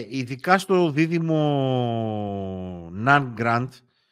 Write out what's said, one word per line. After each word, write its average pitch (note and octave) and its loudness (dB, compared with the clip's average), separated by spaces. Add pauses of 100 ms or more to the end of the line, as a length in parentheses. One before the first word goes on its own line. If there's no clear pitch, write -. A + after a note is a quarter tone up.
ειδικά C3+ 0
στο F3+ 2
δίδυμο A#2 0 (160)
Nunn C#3 2
Grant. A#2 0 (440)